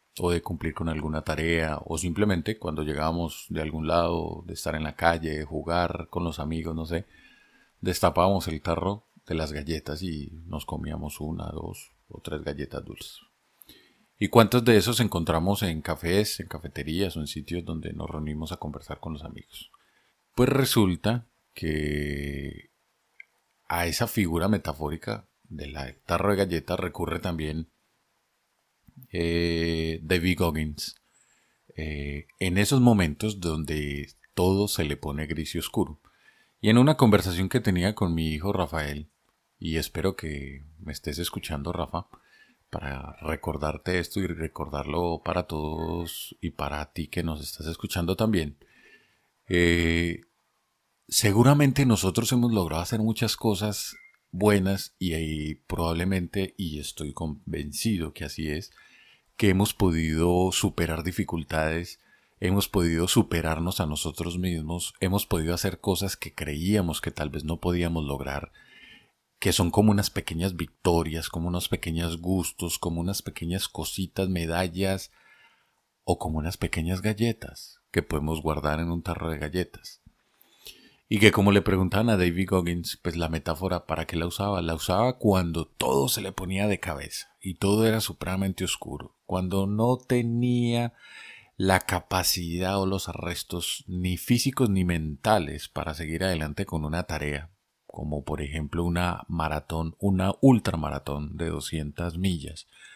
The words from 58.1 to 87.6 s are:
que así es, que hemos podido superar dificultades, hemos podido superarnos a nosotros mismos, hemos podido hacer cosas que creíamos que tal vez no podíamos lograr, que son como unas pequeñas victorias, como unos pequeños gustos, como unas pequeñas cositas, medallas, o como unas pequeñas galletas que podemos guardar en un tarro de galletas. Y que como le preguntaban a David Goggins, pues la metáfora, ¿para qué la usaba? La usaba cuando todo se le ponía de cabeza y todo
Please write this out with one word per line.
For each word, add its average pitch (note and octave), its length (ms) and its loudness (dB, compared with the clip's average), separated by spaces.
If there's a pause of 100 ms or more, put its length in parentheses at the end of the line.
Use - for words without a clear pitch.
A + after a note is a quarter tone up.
que - 120 -10
así D#2 240 -6
es, D#2 220 -6 (680)
que G#2+ 120 4
hemos F#2+ 260 6
podido F2 800 4
superar E2 500 0
dificultades, E2 960 -2 (400)
hemos F#2+ 300 2
podido E2+ 400 2
superarnos E2 720 2
a E2+ 60 0
nosotros E2 520 -4
mismos, E2+ 640 -4
hemos F#2+ 260 0
podido E2+ 280 0
hacer F2 260 -4
cosas F#2+ 360 -2
que - 160 -12
creíamos E2 680 0
que - 100 -6
tal D2+ 200 -6
vez D2 120 -8
no D#2+ 140 -2
podíamos E2+ 480 0
lograr, C#2 480 -6 (880)
que F#2+ 140 2
son F2 160 2
como G#2+ 200 6
unas G2+ 200 2
pequeñas F#2 440 -4
victorias, D#2+ 760 -2
como E2 180 -4
unos F2 200 -2
pequeños E2+ 500 -2
gustos, F2+ 600 -2
como E2+ 220 -2
unas F#2 220 -4
pequeñas F2 460 -6
cositas, F#2 600 -4
medallas, F#2 800 -2 (920)
o F#2 140 2
como D#2 200 -4
unas D#2+ 200 -4
pequeñas F2 420 -2
galletas A2 800 -4 (100)
que E2+ 120 2
podemos D#2 400 -2
guardar D2+ 380 0
en E2+ 100 -2
un E2+ 120 -4
tarro E2 280 -4
de D2+ 80 -6
galletas. D2+ 640 -6 (1080)
Y A2 100 2
que G2+ 140 10
como G2+ 180 6
le G2 120 8
preguntaban F#2+ 480 2
a A2 60 4
David F2+ 340 2
Goggins, F2 520 0
pues E2+ 140 -4
la E2 120 0
metáfora, E2+ 580 -2
¿para D#2 200 -4
qué - 100 -6
la E2 100 0
usaba? G2 360 -2
La E2 120 -2
usaba G2+ 440 2
cuando F2 480 2
todo - 420 0
se A2+ 120 -2
le G2 100 -6
ponía F#2+ 380 -2
de G2 100 0
cabeza - 600 -10
y F#2 140 -6
todo G#2 320 4